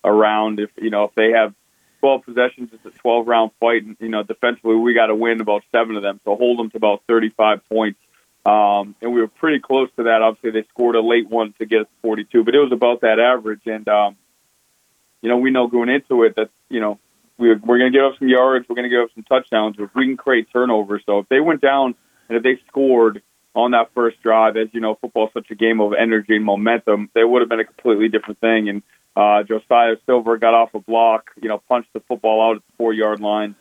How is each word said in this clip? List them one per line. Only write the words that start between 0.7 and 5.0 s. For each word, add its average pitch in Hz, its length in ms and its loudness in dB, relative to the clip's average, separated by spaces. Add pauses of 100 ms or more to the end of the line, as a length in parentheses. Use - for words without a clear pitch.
you 110 140 -4
know, 104 140 0
if - 100 -12
they 110 160 2
have 110 240 2 (440)
twelve 135 240 0
possessions, 123 500 -4
it's 113 120 -20
a 104 140 -20
twelve 117 260 0
round 113 340 0
fight. 117 240 0
And, 107 160 -18
you 113 100 -10
know, 110 120 -4
defensively, 113 540 -2
we 117 180 0
gotta 110 220 2